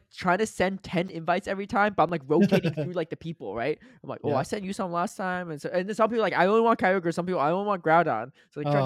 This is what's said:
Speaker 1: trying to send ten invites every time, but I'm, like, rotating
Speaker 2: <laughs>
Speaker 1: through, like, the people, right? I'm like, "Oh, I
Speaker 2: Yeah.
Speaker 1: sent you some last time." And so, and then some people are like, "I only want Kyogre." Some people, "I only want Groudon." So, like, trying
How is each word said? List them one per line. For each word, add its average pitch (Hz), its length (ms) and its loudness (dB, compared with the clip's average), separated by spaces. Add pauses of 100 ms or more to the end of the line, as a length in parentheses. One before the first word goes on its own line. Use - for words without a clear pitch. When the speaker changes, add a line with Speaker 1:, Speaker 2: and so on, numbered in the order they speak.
(160)
Speaker 1:
trying 185 220 0
to 220 80 0
send 190 360 -2
ten 185 280 -4
invites 170 360 -2
every 196 220 -6
time, 208 260 0
but - 100 2
I'm, 160 60 0
like, 170 160 -4
rotating 175 480 4
Speaker 2:
<laughs> - 0 -
Speaker 1:
through, 156 200 -6
like, 165 160 -4
the 139 80 -10
people, 151 360 -10
right? 120 240 -4 (240)
I'm 143 80 -16
like, 123 140 -10
"Oh, 147 60 -2
I 143 80 0
Speaker 2:
Yeah. 139 60 0
Speaker 1:
sent 214 200 -6
you 190 80 -8
some 185 220 -6
last 175 240 -4
time." 180 340 -6
And 147 100 -10
so, 156 120 -6
and 185 160 -2
then 220 40 -6
some 220 160 2
people 233 100 -2
are 214 80 2
like, 165 60 0
"I 160 120 4
only 214 160 4
want 226 180 4
Kyogre." 180 340 2
Some 175 120 -4
people, 180 160 -2
"I 147 100 2
only 196 160 0
want 190 160 -2
Groudon." 151 480 2 (200)
So, 147 100 -10
like, 147 100 -2
trying 143 140 2